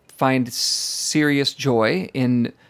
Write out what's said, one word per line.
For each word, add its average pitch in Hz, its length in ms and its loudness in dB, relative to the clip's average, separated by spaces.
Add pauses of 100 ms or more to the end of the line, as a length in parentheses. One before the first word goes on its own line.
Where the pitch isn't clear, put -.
(160)
find 131 380 0
serious - 1000 -2
joy 123 600 0
in 123 400 2 (160)